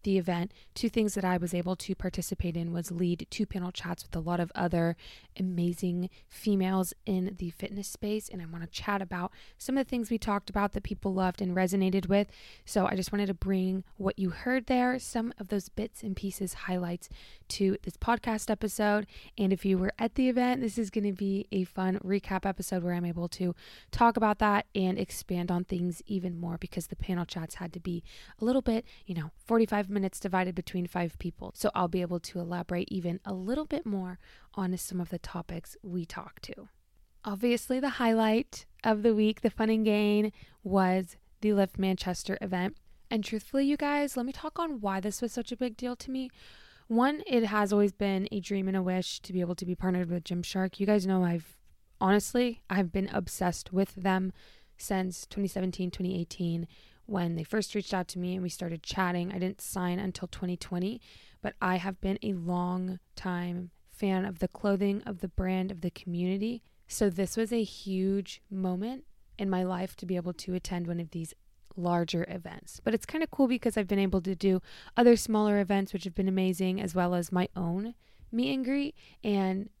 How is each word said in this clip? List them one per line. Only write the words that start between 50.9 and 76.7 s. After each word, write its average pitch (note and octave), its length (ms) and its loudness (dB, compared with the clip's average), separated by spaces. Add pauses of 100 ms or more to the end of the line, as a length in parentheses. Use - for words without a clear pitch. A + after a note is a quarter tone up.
know F#3 180 4
I've, E3+ 320 -2 (440)
honestly, A3 680 4
I've F#3 240 2
been F#3+ 200 0
obsessed - 600 -2
with F#3+ 220 0
them F#3 380 0 (440)
since F#3 500 -4
twenty G3+ 220 -2
seventeen, F#3 420 -2
twenty F3+ 300 -2
eighteen, E3+ 480 -4 (380)
when F3 300 -2
they D#3+ 60 -4
first G#3+ 320 -4
reached G3+ 200 -2
out F3+ 120 -2
to - 120 -10
me F3+ 160 -4
and F#3 80 -4
we F3+ 80 -4
started E3 320 -6
chatting. F3+ 500 0
I F#3+ 60 -4
didn't F#3 220 -4
sign F3+ 380 -2
until F#3 300 -6
twenty F3+ 280 -4
twenty, F#3 440 -4 (420)
but G#3 180 -4
I F#3 160 2
have F#3 240 -6
been G3 220 -2
a G3+ 120 -2
long F3+ 640 -2 (160)
time F3 540 -4 (200)
fan F#3+ 340 0
of G3 140 -6
the F#3 80 0
clothing, G3+ 580 0
of F#3+ 160 -8
the F#3 80 -6
brand, F#3 440 0
of E3+ 80 -10
the F3 100 -2
community. F#3+ 720 -2 (240)
So G#3 240 2
this F3 260 -2
was A3+ 160 0
a A3+ 120 2
huge G3 840 -2
moment F#3+ 560 -4 (320)
in G3 140 0
my F#3 140 2
life F#3 320 -2
to F#3 100 -10
be F3+ 100 0
able F3 180 -2
to - 200 -6
attend F3+ 320 -2
one E3+ 140 -2
of E3 100 -8
these E3 240 -8 (420)
larger F3 520 2
events. - 560 -12
But A3 100 4
it's - 120 0
kinda D#4+ 200 -2
cool C4+ 220 4
because A#3+ 280 2
I've G#3 120 0
been G3+ 100 4
able F#3+ 220 4
to F3+ 160 -2
do F#3+ 240 4 (360)
other A#3+ 200 10
smaller G#3+ 420 2
events, G3 340 2
which F#3+ 120 -6
have F3+ 100 -6
been F#3+ 140 2
amazing, F#3 520 2